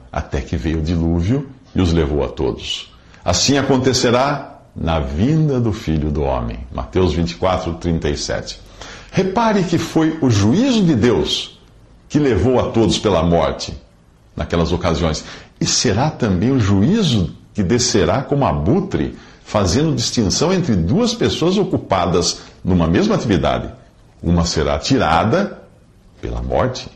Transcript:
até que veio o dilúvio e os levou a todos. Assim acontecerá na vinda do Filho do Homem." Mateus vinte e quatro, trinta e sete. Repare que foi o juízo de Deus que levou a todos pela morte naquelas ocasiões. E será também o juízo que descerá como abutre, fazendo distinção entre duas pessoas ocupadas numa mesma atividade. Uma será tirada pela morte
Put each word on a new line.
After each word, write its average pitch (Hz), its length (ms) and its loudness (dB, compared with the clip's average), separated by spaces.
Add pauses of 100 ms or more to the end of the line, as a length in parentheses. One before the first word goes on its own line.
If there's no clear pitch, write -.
(120)
até - 280 -6
que - 160 -6
veio 80 240 -2
o 78 40 -2
dilúvio 85 680 0 (260)
e 87 60 2
os 87 100 2
levou 73 320 0
a - 60 -4
todos. - 640 -6 (320)
Assim - 320 2
acontecerá 131 1040 0 (140)
na 82 240 -2
vinda 127 600 0
do 113 140 0
Filho 76 380 -2
do 73 100 -2
Homem." 58 380 -4 (120)
Mateus 85 420 -2
vinte 85 180 0
e - 40 -12
quatro, 90 380 -2
trinta 80 340 -2
e 73 80 0
sete. - 460 -8 (500)
Repare 208 520 0
que 165 160 0
foi 160 420 0
o 135 80 2
juízo 185 540 2
de 165 120 4
Deus 104 640 0 (480)
que - 120 0
levou 123 400 4
a 92 120 -2
todos 113 280 2
pela 90 240 2
morte 82 520 0 (600)
naquelas 85 360 -2
ocasiões. 82 540 -2 (340)
E 156 60 0
será 127 460 0
também 107 400 0
o 135 80 2
juízo 107 760 2 (160)
que 104 120 -2
descerá 101 580 2
como 143 240 0
abutre, 80 720 0 (260)
fazendo 107 520 0
distinção 123 580 0
entre 127 220 0
duas 135 400 2
pessoas 170 420 0
ocupadas 90 840 0 (220)
numa 85 240 2
mesma 185 280 2
atividade. 73 560 0 (500)
Uma 85 240 2
será 73 320 0
tirada 101 880 0 (580)
pela 58 220 -8
morte 73 520 -2